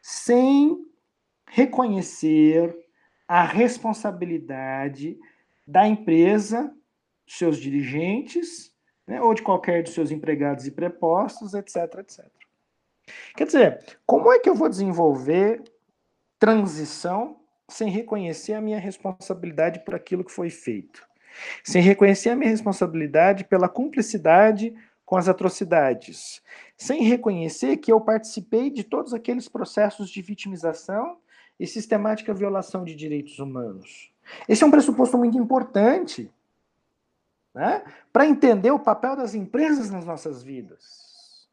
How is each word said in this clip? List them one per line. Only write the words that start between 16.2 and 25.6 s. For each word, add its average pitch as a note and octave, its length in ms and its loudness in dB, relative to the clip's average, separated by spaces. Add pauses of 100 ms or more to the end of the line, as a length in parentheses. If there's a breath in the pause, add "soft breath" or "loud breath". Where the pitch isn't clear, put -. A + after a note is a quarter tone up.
transição G3 1000 -2 (280)
sem A3 220 -6
reconhecer G#3 640 -6
a G#3+ 60 -8
minha G#3+ 180 -4
responsabilidade F3 1000 -6
por - 140 -10
aquilo F3+ 300 -6
que - 80 -18
foi F3 180 -6
feito? - 540 -12 (600 loud breath)
Sem F3+ 180 2
reconhecer G3 480 6
a A#3+ 60 0
minha B3+ 140 2
responsabilidade F#3 960 0
pela F3+ 240 2
cumplicidade G#3+ 1040 2 (320 loud breath)
com - 120 -2
as F3 120 0
atrocidades? E3 1120 -2 (340 loud breath)